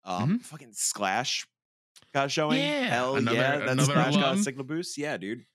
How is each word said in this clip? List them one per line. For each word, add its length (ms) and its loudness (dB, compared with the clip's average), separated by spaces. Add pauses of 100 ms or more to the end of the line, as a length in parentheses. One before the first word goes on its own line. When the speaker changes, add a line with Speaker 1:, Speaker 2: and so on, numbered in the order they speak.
Speaker 1:
Um, 180 -2
Speaker 2:
Mm-hmm. 140 2
Speaker 1:
fucking 340 -12
Sklash 720 -2 (680)
got 140 2
a 20 -6
showing. 300 2
Speaker 2:
Yeah, 280 0
Speaker 1:
Hell 300 0
Speaker 2:
another, 200 2
Speaker 1:
yeah, 220 2
that 100 -2
Speaker 2:
another 240 2
Speaker 1:
Sklash 200 4
got 100 4
a 80 4
Speaker 2:
alum. 120 0
Speaker 1:
signal 220 -4
boost. 320 -6
Yeah, 200 -4
dude. 380 -8